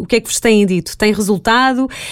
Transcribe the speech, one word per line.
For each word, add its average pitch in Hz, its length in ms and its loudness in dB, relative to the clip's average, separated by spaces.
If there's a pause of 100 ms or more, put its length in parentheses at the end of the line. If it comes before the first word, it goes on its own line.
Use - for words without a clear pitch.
o 180 60 -10
que 233 100 0
é 226 60 2
que - 60 -14
vos - 120 -6
têm 214 240 4
dito? 180 320 -2
Tem 214 160 2
resultado? 226 760 0 (260)